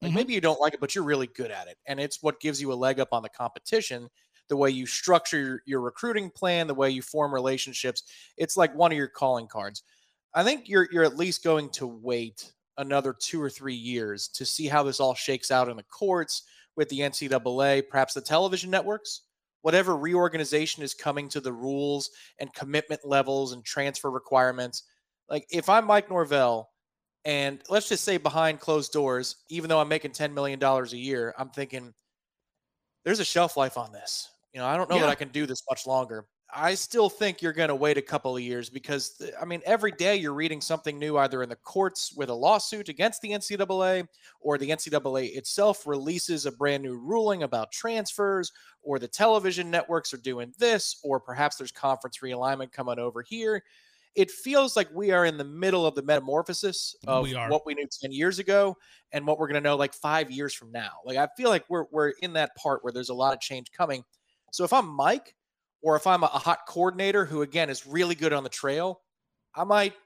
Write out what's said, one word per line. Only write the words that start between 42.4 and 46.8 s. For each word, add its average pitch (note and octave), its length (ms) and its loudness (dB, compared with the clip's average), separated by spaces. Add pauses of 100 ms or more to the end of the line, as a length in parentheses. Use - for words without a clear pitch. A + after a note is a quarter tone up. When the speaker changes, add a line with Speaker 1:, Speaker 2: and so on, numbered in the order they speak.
Speaker 1:
against D#3+ 320 -2
the G#3 120 -8
N G#3 80 -4
C G#3 160 -6
double F#3+ 280 0
A, F#3 200 2 (360)
or D3 160 0
the C#3 140 -2
N D#3 80 0
C - 100 -8
double C#3 300 0
A C3 60 -2
itself F#3+ 640 0
releases D3 580 -2
a C3+ 60 -4
brand C#3 320 0